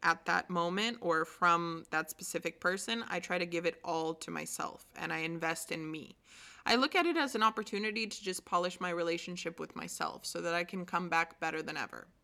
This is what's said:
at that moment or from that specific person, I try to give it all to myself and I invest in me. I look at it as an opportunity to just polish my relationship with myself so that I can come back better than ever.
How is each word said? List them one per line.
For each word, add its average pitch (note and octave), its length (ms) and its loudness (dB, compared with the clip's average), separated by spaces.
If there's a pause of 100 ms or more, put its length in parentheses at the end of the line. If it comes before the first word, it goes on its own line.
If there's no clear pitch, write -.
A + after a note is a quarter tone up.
at E3 220 2
that F3+ 240 2
moment F#3 520 2
or E3 240 4
from E3+ 680 2
that D#3+ 200 0
specific - 500 -6
person, G3 480 0
I F3 120 -2
try F3+ 180 0
to F3 80 0
give E3+ 200 -2
it D#3+ 180 0
all D#3+ 300 0
to D#3+ 160 -10
myself - 560 -6 (100)
and E3 160 -4
I D#3+ 60 -2
invest E3 520 -2
in D#3+ 200 -4
me. D#3 260 -10 (500)
I - 100 8
look C4 180 4
at F4 120 6
it E4+ 100 4
as C#4 180 2
an A3 80 2
opportunity A3 640 2
to - 160 -8
just F#3 220 -4
polish F3+ 360 0
my F3+ 100 0
relationship E3+ 720 -2
with - 160 -10
myself - 500 -4
so - 140 -4
that E3+ 140 0
I F3 100 0
can F3+ 200 -6
come F3 240 -2
back E3 320 2
better D#3+ 220 -2
than D#3 140 -8
ever. G#2 300 -8 (180)